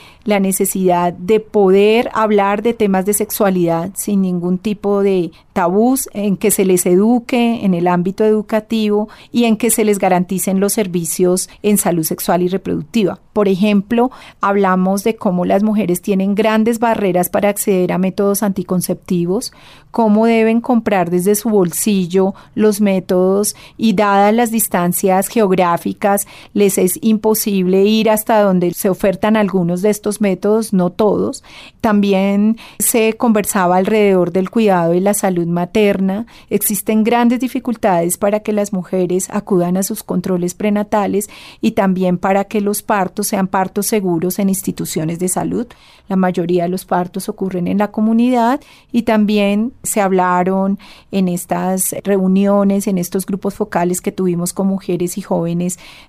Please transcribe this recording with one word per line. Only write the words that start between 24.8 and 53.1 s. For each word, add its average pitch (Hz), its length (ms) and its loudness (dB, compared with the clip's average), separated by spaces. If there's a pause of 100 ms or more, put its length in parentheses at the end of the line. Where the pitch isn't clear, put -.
geográficas, 190 1000 0 (260)
les 202 240 2
es 185 240 0
imposible 208 840 0
ir 220 260 2
hasta 214 320 2
donde 180 320 2
se - 160 -2
ofertan 196 460 0
algunos 180 460 0
de 214 80 2
estos 208 320 -4
métodos, 208 520 0
no 180 180 2
todos. 196 520 -2 (380)
También 202 760 2 (220)
se 220 340 0
conversaba 208 640 0
alrededor 196 540 2
del 190 180 -2
cuidado 180 440 2
y 180 60 2
la 202 140 0
salud 175 340 -2
materna. 190 800 0 (240)
Existen 214 540 -2
grandes 240 360 2
dificultades 214 760 -2
para 214 240 0
que 214 120 -4
las 208 200 -2
mujeres 185 580 -2
acudan 180 460 0
a 196 60 -2
sus 214 200 -8
controles 180 500 -4
prenatales 208 760 -2 (320)
y 226 100 0
también 185 460 0
para 196 280 -2
que 208 160 -4
los 208 220 -4
partos 202 440 -2
sean 190 200 -2
partos 190 380 -2
seguros 180 540 -2
en 196 100 0
instituciones 170 720 -4
de 180 100 -2
salud. 175 380 -4 (400)
La 196 80 -4
mayoría 180 480 0
de 175 60 -2
los 185 160 -6
partos 180 440 -4
ocurren 185 380 -4
en 190 100 -2
la 208 140 -2
comunidad 233 680 2 (320)
y 233 120 0
también 208 760 0
se - 200 -2
hablaron 185 760 0 (340)
en 190 160 0
estas 180 760 -4
reuniones, 196 840 2
en 190 100 0
estos 180 280 -4